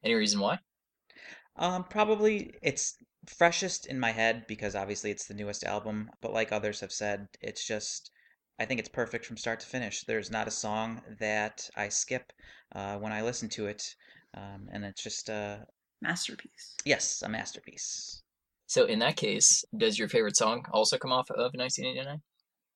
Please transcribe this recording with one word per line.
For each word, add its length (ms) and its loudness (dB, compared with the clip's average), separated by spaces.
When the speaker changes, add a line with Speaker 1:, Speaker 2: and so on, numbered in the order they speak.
Speaker 1:
Any 120 2
reason 260 4
why? 200 2
Speaker 2:
Um, 280 0
probably 760 4
it's 360 0
freshest 580 4
in 120 -6
my 140 2
head 340 2
because 300 -4
obviously 340 -2
it's 160 -4
the 80 -12
newest 300 -6
album, 460 -2
but 120 -4
like 180 2
others 300 0
have 100 -8
said, 360 -2
it's 260 -8
just, 460 -6
I 60 0
think 160 -2
it's 80 -8
perfect 360 -2
from 120 -10
start 240 -4
to 40 -14
finish. 380 -4
There's 260 -2
not 200 -2
a 20 -4
song 500 -2
that 580 -2
I 100 -2
skip, 460 -2
uh, 220 -4
when 160 -4
I 80 -2
listen 300 -2
to 160 -2
it, 280 -6
um, 340 -12
and 140 -8
it's 180 -10
just 280 -8
a 360 -4
Speaker 3:
Masterpiece. 840 -6
Speaker 2:
Yes, 380 0
a 80 -4
masterpiece. 920 -8
Speaker 1:
So 180 6
in 140 2
that 160 4
case, 480 6
does 200 4
your 120 0
favorite 260 4
song 380 4
also 240 6
come 160 0
off 180 0
of 220 0
nineteen 320 -2
eighty-nine? 360 -4